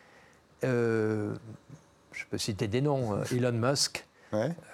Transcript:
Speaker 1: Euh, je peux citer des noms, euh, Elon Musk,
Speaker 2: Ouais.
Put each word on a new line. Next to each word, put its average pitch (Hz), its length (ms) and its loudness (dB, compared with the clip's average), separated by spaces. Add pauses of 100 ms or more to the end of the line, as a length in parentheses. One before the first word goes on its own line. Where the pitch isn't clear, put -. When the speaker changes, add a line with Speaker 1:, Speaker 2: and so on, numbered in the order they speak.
(640)
Speaker 1:
Euh, 110 680 2 (800)
je - 160 -12
peux 117 100 -4
citer 110 280 -2
des 113 140 0
noms, 135 340 2
euh, 104 180 0
Elon 123 200 2
Musk, 123 520 0 (280)
Speaker 2:
Ouais. 113 200 2 (220)